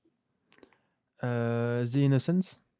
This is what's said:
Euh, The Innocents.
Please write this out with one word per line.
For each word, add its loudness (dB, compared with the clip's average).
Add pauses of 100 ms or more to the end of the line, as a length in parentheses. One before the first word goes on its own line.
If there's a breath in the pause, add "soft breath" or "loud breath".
(1200)
Euh, -2
The -6
Innocents. 2 (200)